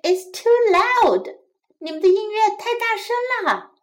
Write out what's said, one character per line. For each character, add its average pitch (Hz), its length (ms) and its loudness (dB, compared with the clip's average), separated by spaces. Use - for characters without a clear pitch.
is 370 260 -2
too - 200 -4
loud. 381 640 2
你 320 120 -12
们 311 100 -10
的 311 60 -4
音 415 240 4
乐 427 200 0
太 440 240 -4
大 466 220 -2
声 453 200 -6
了。 269 280 -4